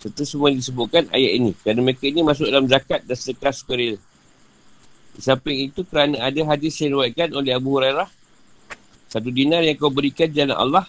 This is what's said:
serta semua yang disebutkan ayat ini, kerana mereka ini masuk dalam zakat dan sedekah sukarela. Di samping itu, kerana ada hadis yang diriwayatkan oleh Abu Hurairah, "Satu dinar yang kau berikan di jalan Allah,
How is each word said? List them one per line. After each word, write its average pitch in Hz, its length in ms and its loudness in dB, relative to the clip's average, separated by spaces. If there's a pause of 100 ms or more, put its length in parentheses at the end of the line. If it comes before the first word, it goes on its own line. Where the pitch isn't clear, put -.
serta 127 240 -6
semua 147 240 2
yang 135 80 0
disebutkan 127 560 0
ayat 120 240 4
ini, 113 240 2
kerana 113 240 2
mereka 131 240 0
ini 160 160 0
masuk 151 240 0
dalam 135 160 2
zakat 131 400 0
dan 123 80 -4
sedekah 131 400 -4
sukarela. 120 440 -4 (1160)
Di - 80 -16
samping 135 480 -2
itu, - 80 -8
kerana 147 480 0
ada 139 160 -4
hadis 151 320 -2
yang 147 160 -2
diriwayatkan 139 400 0
oleh 131 240 0
Abu 135 160 -2
Hurairah, 139 320 2 (1040)
"Satu 117 240 -6
dinar 147 320 2
yang 156 160 2
kau 147 80 2
berikan 143 400 0
di 143 160 0
jalan 139 80 0
Allah, 131 360 2